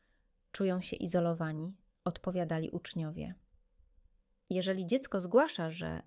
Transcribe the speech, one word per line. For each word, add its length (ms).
Czują 280
się 160
izolowani, 800
odpowiadali 680
uczniowie. 640
Jeżeli 360
dziecko 340
zgłasza, 500
że 360